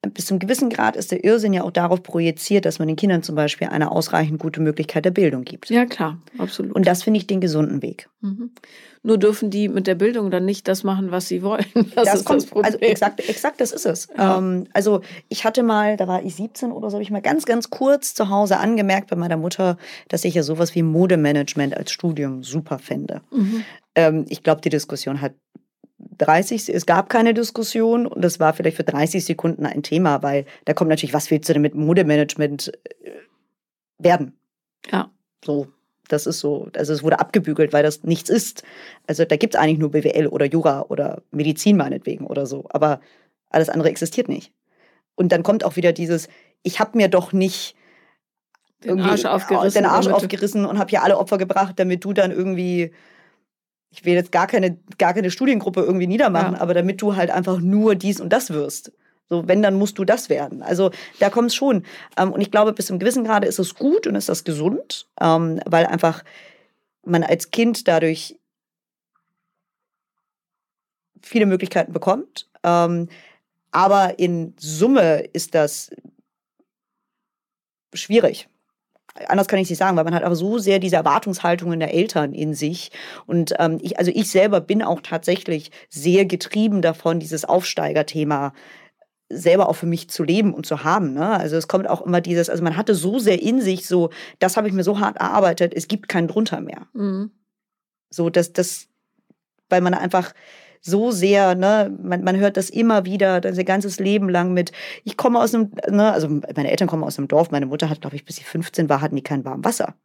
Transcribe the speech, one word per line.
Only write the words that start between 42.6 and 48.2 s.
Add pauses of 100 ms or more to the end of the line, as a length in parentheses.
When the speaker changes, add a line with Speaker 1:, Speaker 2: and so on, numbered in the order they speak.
Speaker 1:
aber (480)
alles
andere
existiert
nicht. (600)
Und
dann
kommt
auch
wieder
dieses, (340)
„Ich
hab
mir
doch
nicht (1040)